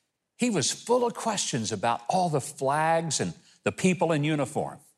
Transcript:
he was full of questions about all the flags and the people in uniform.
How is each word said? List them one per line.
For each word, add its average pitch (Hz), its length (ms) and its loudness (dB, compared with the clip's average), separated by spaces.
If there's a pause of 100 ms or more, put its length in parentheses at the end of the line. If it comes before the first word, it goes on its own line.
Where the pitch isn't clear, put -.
(380)
he 247 120 0
was 185 200 0
full 240 360 0
of 233 80 -2
questions - 580 -4
about 113 380 0
all 180 180 2
the 147 140 0
flags 156 800 0
and 90 120 -2 (300)
the 202 80 0
people 185 400 2
in 147 140 2
uniform. 120 540 -2 (180)